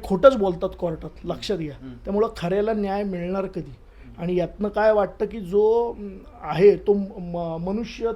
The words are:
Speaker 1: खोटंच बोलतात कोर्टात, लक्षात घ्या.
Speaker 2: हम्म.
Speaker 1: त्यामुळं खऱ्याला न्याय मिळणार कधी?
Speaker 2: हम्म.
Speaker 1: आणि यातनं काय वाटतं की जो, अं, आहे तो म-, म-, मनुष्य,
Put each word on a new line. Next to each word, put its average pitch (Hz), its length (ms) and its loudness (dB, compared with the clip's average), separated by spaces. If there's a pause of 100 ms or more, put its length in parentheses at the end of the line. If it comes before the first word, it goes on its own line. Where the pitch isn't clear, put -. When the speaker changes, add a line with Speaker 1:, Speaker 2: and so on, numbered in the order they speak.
Speaker 1:
खोटंच 254 320 6
बोलतात 190 340 0 (100)
कोर्टात, 160 300 -6 (140)
लक्षात 170 340 -4
घ्या. 151 240 -6
Speaker 2:
हम्म. 131 120 -14
Speaker 1:
त्यामुळं 202 340 0 (100)
खऱ्याला 202 360 0
न्याय 202 300 -2
मिळणार 190 420 -4
कधी? 170 240 -8
Speaker 2:
हम्म. - 520 -20
Speaker 1:
आणि 180 140 -2
यातनं 175 320 -2
काय 214 260 4
वाटतं 208 320 0
की 208 140 -8
जो, 214 520 2
अं, 202 260 -12 (240)
आहे 170 340 6
तो 208 180 2
म-, 196 140 0 (120)
म-, 170 500 -6
मनुष्य, 226 460 -4